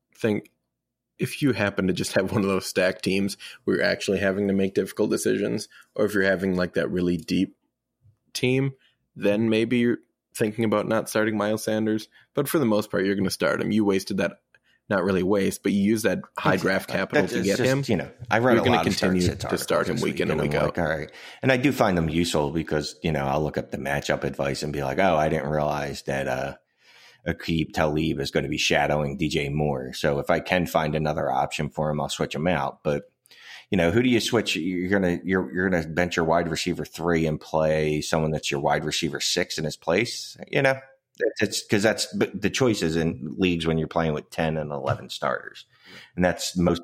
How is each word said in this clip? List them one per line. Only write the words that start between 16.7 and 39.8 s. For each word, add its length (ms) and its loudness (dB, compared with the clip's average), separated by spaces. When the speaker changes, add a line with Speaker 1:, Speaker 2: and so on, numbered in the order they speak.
Speaker 1:
capital 340 0
Speaker 2:
That's, 100 -4
Speaker 1:
to 60 -2
Speaker 2:
it's 80 0
Speaker 1:
get 100 2
Speaker 2:
just, 140 2
Speaker 1:
him. 160 0
Speaker 2:
you 100 2
know, 140 -6
I 80 4
read 140 4
Speaker 1:
You're 80 4
Speaker 2:
a 40 2
Speaker 1:
gonna 120 4
Speaker 2:
lot 100 0
of 60 2
Speaker 1:
continue 280 2
Speaker 2:
start 180 2
sits 60 -8
Speaker 1:
to 120 -2
start 220 0
Speaker 2:
articles 100 -2
Speaker 1:
him 60 -2
Speaker 2:
this 80 -2
Speaker 1:
week 180 -2
in 60 -2
Speaker 2:
week, 40 0
Speaker 1:
and 0 -
Speaker 2:
and 100 0
I'm 60 0
Speaker 1:
week 80 -2
out. 80 2
Speaker 2:
like, 140 -2
"All 200 0
right." 140 -10
And 100 2
I 60 4
do 140 2
find 260 4
them 120 2
useful 420 2
because, 520 -2
you 80 2
know, 140 0
I'll 160 0
look 160 -2
up 140 -4
the 60 -6
matchup 460 -2
advice 400 -4
and 80 -4
be 120 -4
like, 160 -2
"Oh, 180 4
I 100 4
didn't 220 -2
realize 540 -2
that, 240 -4
uh, 280 -4
Aqib 460 -2
Talib 460 0
is 120 -6
gonna 160 -2
be 100 -4
shadowing 600 0
D 100 0
J 220 -2
Moore." 440 -2
So 260 0
if 100 -2
I 100 2
can 280 0
find 280 0
another 340 0
option 400 -2
for 200 -2
him, 100 -2
I'll 100 -4
switch 240 -4
him 140 -2
out. 360 -2
But, 280 -2
you 80 2
know, 140 4
who 100 4
do 80 2
you 100 4
switch? 360 0
You're 340 -2
gonna, 340 2
you're, 300 0
you're 160 2
gonna 180 2
bench 280 0
your 100 2
wide 220 2
receiver 380 -4
three 420 0
and 120 -2
play 600 0
someone 300 0
that's 180 -4
your 120 -2
wide 240 0
receiver 340 -4
six 400 -2
in 60 -2
his 100 -6
place. 600 -2